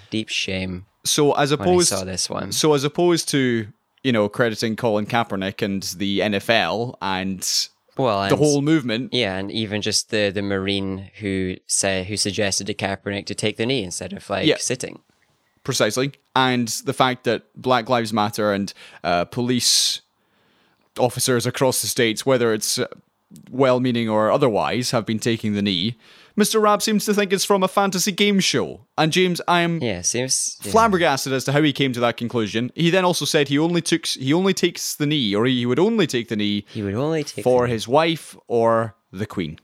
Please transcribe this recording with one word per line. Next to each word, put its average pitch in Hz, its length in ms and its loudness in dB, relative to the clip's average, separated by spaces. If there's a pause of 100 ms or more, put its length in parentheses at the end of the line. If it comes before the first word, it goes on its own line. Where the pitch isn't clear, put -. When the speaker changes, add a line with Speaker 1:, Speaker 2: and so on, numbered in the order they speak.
Speaker 1:
deep 110 180 -4
shame 92 580 -6 (200)
Speaker 2:
So 147 260 4
as 139 200 2
Speaker 1:
when 147 100 0
I - 20 -6
Speaker 2:
opposed 180 240 4
Speaker 1:
saw 95 160 -2
this 92 260 -6
one. 101 220 -6
Speaker 2:
so 156 220 2
as 139 100 0
opposed 170 460 0
to, 123 380 0 (360)
you 131 80 0
know, 107 160 2
crediting 113 480 -2
Colin 104 300 0
Kaepernick 101 560 -2
and 98 220 -4 (140)
the 98 240 -2
N 104 120 0
F 98 160 -2
L 110 520 0
and 95 460 -4 (500)
Speaker 1:
Well, 107 260 2
Speaker 2:
the 98 60 0
Speaker 1:
and 135 80 2
Speaker 2:
whole 143 240 2
movement. 131 520 -2
Speaker 1:
Yeah, 104 240 0
and 98 120 -6
even 104 320 -4
just 101 280 -4
the, 104 200 0
the 98 120 -4
Marine 98 680 -4 (100)
who 95 360 -4 (120)
said, 95 400 -2
who 104 100 -8
suggested 98 500 -2
to 107 60 -4
Kaepernick 101 540 -6
to 104 80 -8
take 110 200 -4
the 113 100 -2
knee 127 200 -2
instead 92 260 -10
of, 98 180 -12
like, 98 160 -2
Speaker 2:
Yeah. 147 120 2
Speaker 1:
sitting. - 420 -6 (640)
Speaker 2:
Precisely. 127 480 0 (240)
And 123 320 2
the - 260 -6
fact 127 300 0
that 113 200 0 (120)
Black 123 320 0
Lives 117 240 0
Matter 104 400 0
and, 98 220 -2 (320)
uh, 87 200 2
police - 760 -2 (1000)
officers 123 460 4
across 127 360 2
the 110 60 -2
States, 110 380 2
whether 120 280 4
it's, - 260 -2
uh, 123 80 -2 (640)
well-meaning 127 600 2
or 107 220 4
otherwise, 107 600 2
have 113 140 0
been 110 140 -2
taking 113 340 -2
the 101 80 0
knee. 101 340 0 (400)
Mister 214 240 2
Raab 208 220 4
seems 214 240 0
to 214 80 2
think 196 180 0
it's 190 140 0
from 196 180 2
a 180 40 2
fantasy 196 440 0
game 202 280 2
show. 101 420 -2 (160)
And 156 140 2
James, 180 360 0
I 175 140 2
am 170 200 -2
Speaker 1:
Yeah, 101 200 -4
seems, - 640 -2
yeah. 101 80 -8
Speaker 2:
flabbergasted 170 600 2
as 131 140 -2
to 139 80 -2
how 147 80 4
he 151 100 4
came 135 220 0
to 120 80 -6
that 120 160 2
conclusion. 113 580 -2
He 170 140 2
then 185 160 4
also 170 200 0
said 143 220 2
he 139 120 0
only 170 220 0
took 165 240 -2
s-, - 100 -4
he 131 180 0
only 185 200 2
takes - 420 -4
the 151 100 -2
knee, 143 300 0
or 107 100 2
he 127 200 0
would 123 140 0
only 208 280 2
take 117 220 -4
the 117 60 -4
knee 104 340 -2
Speaker 1:
He 110 140 -8
would 98 120 -4
only 151 280 -2
take 117 200 -12
Speaker 2:
for 123 200 4
Speaker 1:
the 120 40 0
knee. 120 60 -2
Speaker 2:
his 107 140 -6
wife 156 480 0 (120)
or 113 480 2 (180)
the 98 120 -6
Queen. 82 380 -6